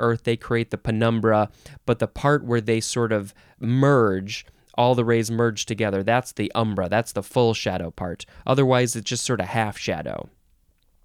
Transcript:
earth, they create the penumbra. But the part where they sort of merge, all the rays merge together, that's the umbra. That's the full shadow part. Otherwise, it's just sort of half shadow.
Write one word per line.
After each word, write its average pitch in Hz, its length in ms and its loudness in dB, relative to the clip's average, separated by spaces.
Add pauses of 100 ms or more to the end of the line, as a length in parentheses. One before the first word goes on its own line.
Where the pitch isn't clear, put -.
earth, 117 240 0
they 117 120 0
create 117 360 -4
the 107 40 -6
penumbra. 110 720 2 (380)
But 120 140 0
the 110 80 0
part 143 360 0
where 117 160 0
they 113 200 0
sort 117 320 -2
of 101 200 -4 (280)
merge, 113 840 2 (300)
all 120 220 4
the 120 80 2
rays 113 260 2
merge 113 340 0
together, 101 380 -2
that's 117 300 0
the 107 240 -4
umbra. 101 320 0
That's 107 240 0
the 101 100 -4
full 117 320 2
shadow 90 380 -4
part. - 340 -8 (200)
Otherwise, 127 500 2
it's 107 120 -8
just 120 160 -4
sort 117 160 -2
of 92 60 -4
half 107 320 -2
shadow. 73 500 -6 (760)